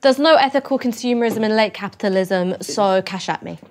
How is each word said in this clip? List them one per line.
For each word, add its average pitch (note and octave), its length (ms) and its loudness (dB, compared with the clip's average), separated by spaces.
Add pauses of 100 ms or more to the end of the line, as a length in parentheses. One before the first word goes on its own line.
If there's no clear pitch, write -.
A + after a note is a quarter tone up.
There's C4 180 4
no D#4 180 6
ethical C4+ 420 0
consumerism A#3 680 -2
in G#3+ 100 0
late G#3+ 200 0
capitalism, F#3+ 880 -2
so F#3+ 400 0
cash F#3+ 260 -8
at E3 140 -4
me. F3 160 -12 (120)